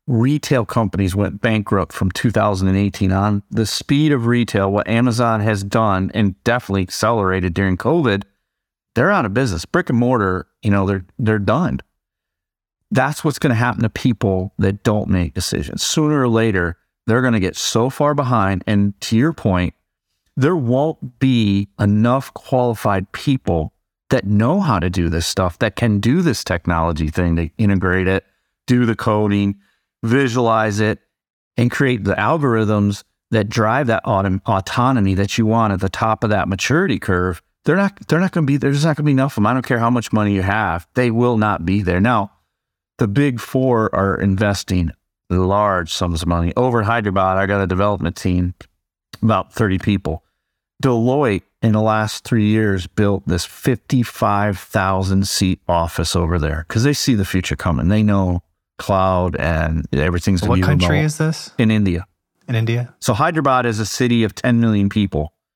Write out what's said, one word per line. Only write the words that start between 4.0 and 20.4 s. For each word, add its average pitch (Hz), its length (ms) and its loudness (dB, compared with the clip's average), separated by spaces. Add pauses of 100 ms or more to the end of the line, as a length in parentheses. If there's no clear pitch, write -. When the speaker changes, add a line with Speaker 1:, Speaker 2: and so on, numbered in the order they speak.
Speaker 1:
of 120 160 0
retail, 113 440 0
what 101 160 0
Amazon 117 540 0
has 104 220 0
done 101 500 0
and 101 300 0
definitely 107 400 -2
accelerated 92 720 0
during 95 200 0
covid, 120 460 0 (720)
they're 139 160 2
out 185 160 0
of 98 80 -4
business. 110 320 -2
Brick 175 240 -2
and 127 80 2
mortar, 107 480 0 (160)
you 110 80 -2
know, 98 160 2
they're, 95 200 -2 (120)
they're 110 220 0
done. 107 400 0 (1120)
That's 139 320 -2
what's 151 160 -2
gonna 131 160 0
happen 120 260 -2
to 113 80 0
people 98 680 -2
that 98 240 0
don't 107 260 0
make 90 240 0
decisions. - 480 -6
Sooner 151 400 0
or 127 80 0
later, 104 480 0 (280)
they're 113 160 2
gonna 123 180 2
get 92 160 -2
so 117 340 0
far 147 240 0
behind. 113 520 0
And 101 360 0
to - 160 0
your 151 160 2
point, 90 400 0 (640)
there 147 180 2